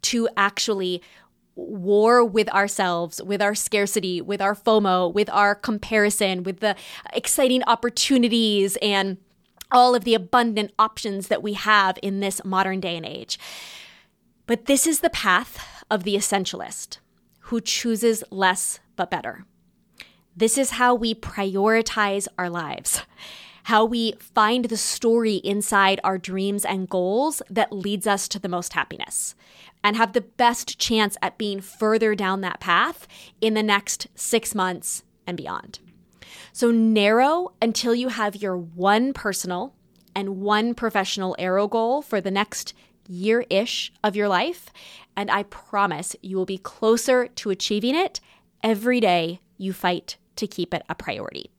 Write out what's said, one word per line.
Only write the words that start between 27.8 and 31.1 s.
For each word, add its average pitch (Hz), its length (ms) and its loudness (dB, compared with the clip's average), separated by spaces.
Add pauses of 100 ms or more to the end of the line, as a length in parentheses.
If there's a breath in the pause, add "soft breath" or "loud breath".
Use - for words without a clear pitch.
us 196 220 0
to 202 100 -6
the 190 100 -6
most 175 240 -6
happiness - 640 -4 (480 loud breath)
and 208 120 4
have 226 180 2
the 233 80 0
best - 580 0
chance 214 420 0